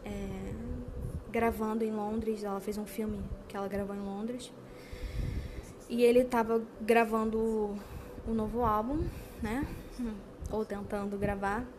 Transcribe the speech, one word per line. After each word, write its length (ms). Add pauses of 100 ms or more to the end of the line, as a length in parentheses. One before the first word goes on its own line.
é, 420 (880)
gravando 480
em 60
Londres, 520
ela 180
fez 180
um 80
filme 360 (240)
que 80
ela 140
gravou 260
em 60
Londres. 500 (1400)
E 160
ele 220
tava 380 (180)
gravando 960 (500)
o 60
novo 320
álbum, 400 (380)
né? 240 (840)
Ou 140
tentando 540
gravar. 440 (160)